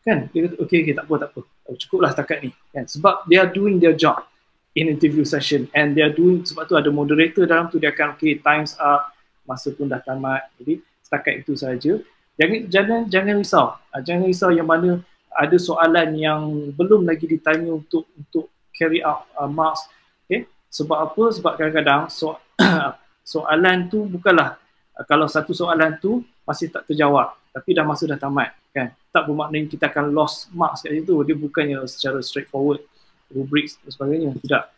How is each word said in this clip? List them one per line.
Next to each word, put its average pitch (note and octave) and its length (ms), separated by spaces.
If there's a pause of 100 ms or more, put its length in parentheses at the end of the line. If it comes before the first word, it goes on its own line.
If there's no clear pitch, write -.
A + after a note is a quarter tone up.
Kan? E3 320
Dia E3+ 160
kata, E3+ 120
"Okey, E3+ 200
okey, D3 160
tak - 80
apa, D#3 160
tak C#3+ 140
apa. B2+ 40 (300)
Oh, B2 80
cukuplah F3+ 320
setakat D3 320
ni." B2+ 80 (240)
Kan? C3 160
Sebab E3 400
they F3+ 80
are F3+ 120
doing G3 280
their E3 160
job D3 320 (480)
in D#3 160
interview D3+ 320
session C#3 520
and D3 200
they D3+ 80
are D3+ 120
doing, F3 280
sebab D#3+ 240
tu F3+ 80
ada D3 160
moderator D3+ 560
dalam E3 240
tu, E3 80
dia D3 160
akan, D3 240
"Okey, D3 240
time's D3+ 400
up, C#3+ 320 (320)
masa C3 240
pun C#3+ 160
dah B2+ 160
tamat." C3+ 560
Jadi, D3+ 240 (240)
setakat C#3 400
itu C#3+ 80
sahaja. C3 380 (460)
Jangan, G3+ 220 (100)
jangan, G3+ 300 (100)
jangan G3 280
risau. F3+ 280 (240)
Ah, C3+ 120
jangan F3 280
risau F3+ 240
yang E3 120
mana F3 360 (320)
ada D#3+ 240
soalan E3 600
yang D3+ 560
belum F#3 320
lagi D#3+ 200
ditanya D#3+ 480
untuk, D#3+ 400
untuk D#3 360 (240)
carry E3 280
out, D3 320
ah, C#3+ 160
marks. D#3+ 360 (400)
Okey? A3+ 200 (240)
Sebab D3+ 280 (120)
apa? A3 140 (100)
Sebab D#3+ 240
kadang-kadang D#3 480
so-, - 320 (200)
<clears throat> - 680
soalan F3+ 640
tu G#3+ 160
bukanlah, F3 480 (400)
ah, C3+ 100
kalau D3 220
satu D3+ 240
soalan D#3+ 480
tu A#3 240 (240)
masih D#3+ 240
tak - 160
terjawab, C#3+ 480 (160)
tapi E3 240
dah D#3 80
masa D3+ 240
dah C#3+ 140
tamat, C#3 340 (160)
kan? B2 240 (160)
Tak D3+ 160
bermakna D3+ 400
kita D3+ 240
akan D3 240
lost D3+ 400
marks D#3+ 320
kat D3+ 80
situ. D#3+ 320
Dia D#3 80
bukannya C#3+ 560
secara C3+ 320
straightforward, C#3 640 (480)
rubriks C#3+ 480
dan - 80
sebagainya. C#3+ 480
Tidak. C#3 260 (140)